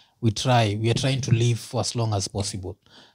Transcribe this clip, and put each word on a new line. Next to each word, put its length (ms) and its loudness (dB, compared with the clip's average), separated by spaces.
we 100 4
try, 500 2
we 80 2
are 100 2
trying 180 0
to 140 -2
live 280 4
for 220 -4
as 140 -4
long 180 0
as 160 -2
possible. 440 -6